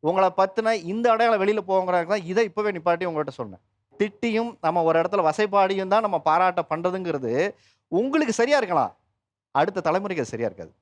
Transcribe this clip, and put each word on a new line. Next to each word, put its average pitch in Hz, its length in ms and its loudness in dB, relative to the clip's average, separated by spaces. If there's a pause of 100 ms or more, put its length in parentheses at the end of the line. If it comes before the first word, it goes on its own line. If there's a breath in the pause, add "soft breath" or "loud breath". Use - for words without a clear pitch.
உங்களை 185 340 2
பத்தின 208 360 0 (100)
இந்த 226 280 0
அடையாளம் 226 300 2
வெளியில 208 260 0
போங்கிறதுக்கு 185 480 0
தான் 190 100 -6
இதை 185 180 0
இப்பவே 208 280 -2
நிப்பாட்டி 170 340 0
உங்கள்கிட்ட 151 240 -4
சொன்னேன். 107 320 -12 (380)
திட்டியும் 220 640 -4
நம்ம 165 220 0
ஒரு 165 160 4
இடத்துல 175 240 0
வசைபாடியும் 190 640 2
தான் 202 140 2
நம்ம 160 180 -2
பாராட்ட 175 500 2
பண்றதுங்கிறது 165 640 -4 (580 soft breath)
உங்களுக்கு 254 420 0
சரியா 262 240 2
இருக்கலாம், 175 340 0 (640)
அடுத்த 185 280 0
தலைமுறைக்கு 180 400 -2
அது 113 120 -8
சரியா 113 140 -2
இருக்காது. 90 220 -16 (100)